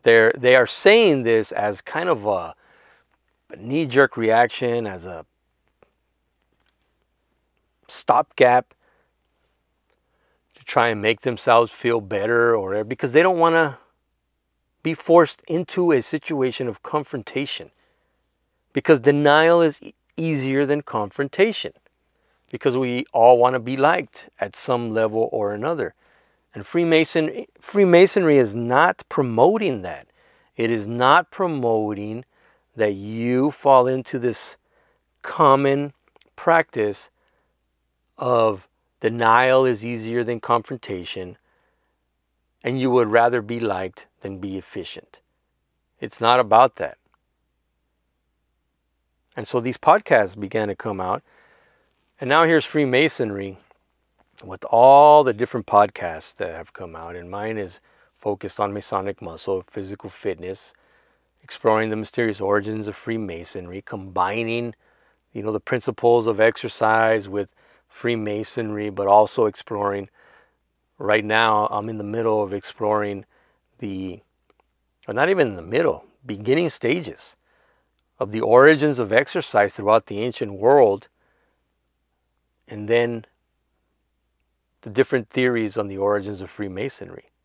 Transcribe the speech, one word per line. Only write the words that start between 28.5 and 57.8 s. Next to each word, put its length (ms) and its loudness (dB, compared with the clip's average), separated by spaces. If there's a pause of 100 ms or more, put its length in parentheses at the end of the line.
not 540 0
promoting 760 0
that. 240 -12 (500)
It 140 -2
is 160 -4
not 460 2
promoting 920 -4 (520)
that 180 0
you 560 -2
fall 380 4
into 320 -6
this 360 -6 (640)
common 720 2 (420)
practice 760 -2 (1080)
of 520 0 (320)
denial 640 4
is 200 -2
easier 380 -6
than 160 -6
confrontation, 1000 -8 (1200)
and 180 -4
you 100 0
would 180 2
rather 340 2
be 180 -10
liked 460 -6 (160)
than 160 -12
be 200 -10
efficient. 600 -16 (800)
It's 200 -14
not 200 4
about 360 4
that. 220 -8 (2500)
And 100 -10
so 140 -4
these 160 -6
podcasts 640 2
began 260 -4
to 80 -6
come 260 -8
out, 220 -4 (1000)
and 80 -8
now 140 4
here's 220 2
Freemasonry 960 -2 (840)
with 220 -16
all 580 6
the 120 0
different 320 -6
podcasts 680 0
that 200 -10
have 160 -18
come 240 -16
out, 180 -16
and 160 -16
mine 260 -8
is 220 -12 (400)